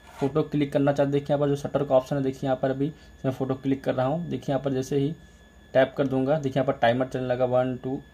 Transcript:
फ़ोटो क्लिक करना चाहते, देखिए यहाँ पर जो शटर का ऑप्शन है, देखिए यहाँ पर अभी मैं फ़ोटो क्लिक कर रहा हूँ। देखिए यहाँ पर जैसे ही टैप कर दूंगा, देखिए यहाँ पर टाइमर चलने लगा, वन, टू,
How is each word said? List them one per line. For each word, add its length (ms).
फ़ोटो 240
क्लिक 280
करना 200
चाहते, 200
देखिए 160
यहाँ 120
पर 80
जो 100
शटर 260
का 120
ऑप्शन 200
है, 60
देखिए 260
यहाँ 140
पर 80
अभी 220
मैं 80
फ़ोटो 240
क्लिक 280
कर 100
रहा 120
हूँ। 220
देखिए 260
यहाँ 100
पर 80
जैसे 240
ही 180
टैप 220
कर 100
दूंगा, 320
देखिए 240
यहाँ 40
पर 140
टाइमर 260
चलने 200
लगा, 200
वन, 300
टू, 240